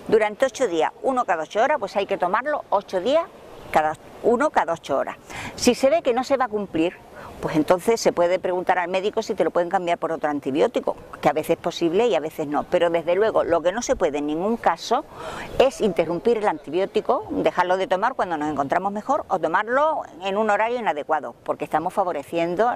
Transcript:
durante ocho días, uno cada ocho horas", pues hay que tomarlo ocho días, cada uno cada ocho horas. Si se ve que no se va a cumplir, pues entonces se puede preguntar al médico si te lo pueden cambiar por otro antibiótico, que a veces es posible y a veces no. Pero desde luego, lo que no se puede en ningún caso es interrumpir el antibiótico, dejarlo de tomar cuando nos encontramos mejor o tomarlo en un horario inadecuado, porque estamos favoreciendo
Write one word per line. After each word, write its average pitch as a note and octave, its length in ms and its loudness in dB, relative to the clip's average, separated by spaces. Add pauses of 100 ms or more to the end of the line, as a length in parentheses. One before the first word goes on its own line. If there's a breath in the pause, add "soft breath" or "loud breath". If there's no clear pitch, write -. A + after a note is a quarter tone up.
durante G#3+ 380 2
ocho C4 220 0
días, D#3+ 240 0 (100)
uno B3 240 0
cada E3 180 0
ocho F#3+ 180 -2
horas", C#4+ 160 2
pues G#3 200 -6
hay G3 80 0
que F#3+ 120 -2
tomarlo A#3 520 -2
ocho G3 320 -2
días, D4 240 2 (460)
cada D#3 260 2 (260)
uno A3 260 4
cada E3+ 240 0
ocho D3 240 -4
horas. A#2 200 -4 (380 loud breath)
Si B3 200 2
se C4+ 140 4
ve E4 120 4
que C4 120 2
no B3+ 100 -2
se C4+ 140 0
va B3+ 80 0
a A3 40 -2
cumplir, F#3 460 -2 (460 loud breath)
pues D#3+ 160 -2
entonces F3+ 420 2
se F3 140 2
puede F3 260 2
preguntar F3+ 400 0
al F3 80 -2
médico F#3+ 340 -2
si G#3+ 140 -4
te F#3 80 2
lo D#3+ 80 0
pueden F3 160 0
cambiar E3+ 300 0
por D#3+ 160 -4
otro D3+ 160 -2
antibiótico, D3 680 0 (240)
que - 80 0
a D3+ 60 4
veces D#3 240 0
es - 0 -
posible F3 500 0
y G3 80 2
a D3+ 60 2
veces D#3 260 -6
no. C#3+ 160 -2
Pero F3 260 2
desde E3+ 260 0
luego, F#3+ 280 4
lo E3 180 2
que F3+ 120 0
no A#3 80 -4
se C4 160 0
puede D3+ 220 0
en D3 80 -4
ningún F3 280 -2
caso A3 480 0 (560 loud breath)
es C4 220 2
interrumpir F3 560 0
el G#3 100 -2
antibiótico, F#3+ 840 -2
dejarlo F3+ 440 2
de F#3+ 120 0
tomar G3+ 260 0
cuando F#3 240 -2
nos D3 120 -2
encontramos D#3+ 440 0
mejor A#3+ 340 -2
o F#3+ 120 0
tomarlo A3+ 640 0 (200)
en G3 140 -2
un A3 140 2
horario A3+ 280 0
inadecuado, D3+ 640 -2
porque D3 220 -4
estamos D#3+ 280 -2
favoreciendo F3 840 0